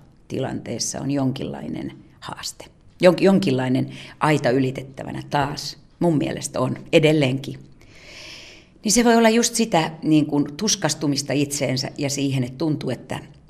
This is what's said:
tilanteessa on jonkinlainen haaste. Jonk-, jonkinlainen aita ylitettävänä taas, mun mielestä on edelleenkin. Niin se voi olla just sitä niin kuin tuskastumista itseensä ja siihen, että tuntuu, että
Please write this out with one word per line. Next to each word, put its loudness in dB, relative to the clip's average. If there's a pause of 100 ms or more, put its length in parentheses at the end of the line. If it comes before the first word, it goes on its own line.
(280)
tilanteessa -6
on -4
jonkinlainen -4 (280)
haaste. -14 (380)
Jonk-, 6
jonkinlainen 2 (300)
aita 2
ylitettävänä -2
taas, -4 (220)
mun 2
mielestä -4
on -2 (160)
edelleenkin. 2 (1200)
Niin 0
se 4
voi 6
olla 6
just 2
sitä 0 (120)
niin 4
kuin 0 (120)
tuskastumista -2
itseensä -2
ja -2
siihen, 0
että -8
tuntuu, -2
että -6 (300)